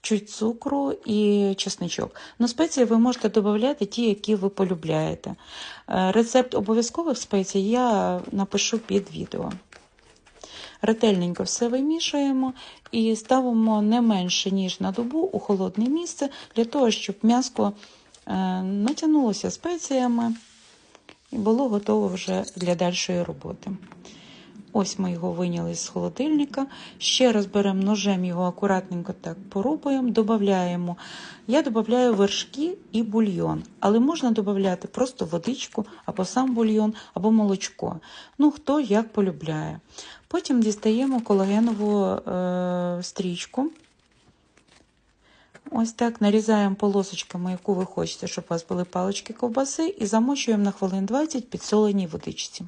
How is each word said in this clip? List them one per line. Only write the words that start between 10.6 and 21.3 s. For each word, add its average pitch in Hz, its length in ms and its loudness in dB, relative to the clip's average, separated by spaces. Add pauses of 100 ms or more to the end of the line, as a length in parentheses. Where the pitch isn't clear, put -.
Ретельненько 208 600 2
все 233 260 -2
вимішуємо 269 840 0 (360)
і 226 260 0
ставимо 220 680 2
не 220 180 4
менше, 190 500 2
ніж 190 300 -2
на 190 120 -2
добу 240 260 -4
у 339 200 -2
холодне 190 500 0
місце, 311 400 -2 (280)
для 233 80 4
того, 240 260 2
щоб 202 320 -4
м'яско, 226 500 2 (540)
е, 185 360 -2
натягнулося 220 880 2
спеціями 247 840 -2 (1000)